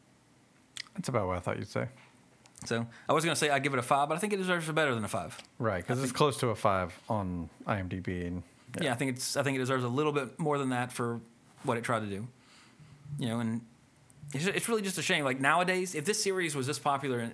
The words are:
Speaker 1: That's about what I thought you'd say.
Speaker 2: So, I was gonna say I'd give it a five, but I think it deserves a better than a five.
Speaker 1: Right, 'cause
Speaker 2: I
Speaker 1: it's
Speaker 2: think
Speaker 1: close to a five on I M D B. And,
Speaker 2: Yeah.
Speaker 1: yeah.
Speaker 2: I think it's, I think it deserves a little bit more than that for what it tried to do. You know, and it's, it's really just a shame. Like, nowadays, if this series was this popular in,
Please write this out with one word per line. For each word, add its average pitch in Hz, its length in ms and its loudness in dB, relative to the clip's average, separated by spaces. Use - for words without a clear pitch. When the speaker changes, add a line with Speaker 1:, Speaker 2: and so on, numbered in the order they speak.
Speaker 1:
That's - 160 -6
about 113 160 2
what - 100 0
I - 40 -2
thought 110 180 -2
you'd 110 100 -6
say. 123 200 -2
Speaker 2:
So, 117 220 -2
I - 40 4
was 160 120 4
gonna 160 120 2
say 151 140 2
I'd 139 120 4
give 139 120 0
it 127 40 2
a 117 40 2
five, 143 260 4
but 160 80 0
I - 20 -2
think 208 140 -2
it 196 60 0
deserves 180 300 0
a 160 40 -2
better 151 220 4
than 110 100 0
a 95 40 -4
five. 87 280 -4
Speaker 1:
Right, 101 280 0
'cause 127 120 0
Speaker 2:
I - 40 -2
Speaker 1:
it's 127 100 0
Speaker 2:
think - 40 -8
Speaker 1:
close 147 220 4
to 127 100 2
a 107 60 0
five 95 440 0
on 90 420 -2
I 107 120 0
M 92 100 -4
D 92 120 -4
B. 90 240 -4
And, 87 180 -4
Speaker 2:
Yeah. 170 60 0
Speaker 1:
yeah. 127 80 2
Speaker 2:
I - 20 0
think 131 220 0
it's, - 200 -4
I 139 60 2
think 135 140 0
it - 20 0
deserves 127 260 0
a 120 40 0
little 147 240 2
bit 135 260 -2
more 147 200 0
than 131 120 0
that 123 220 0
for 117 280 -2
what 123 120 2
it 113 80 -2
tried 117 160 2
to 107 60 -2
do. 101 200 -6
You 117 100 -2
know, 113 120 0
and 113 200 0
it's, 151 140 -2
it's - 220 0
really 220 140 0
just 190 160 -2
a 147 40 -2
shame. 160 220 2
Like, 131 160 0
nowadays, 180 540 4
if 151 100 -2
this 208 180 0
series 185 320 0
was 131 120 0
this 147 120 -2
popular 135 420 0
in, 117 140 -4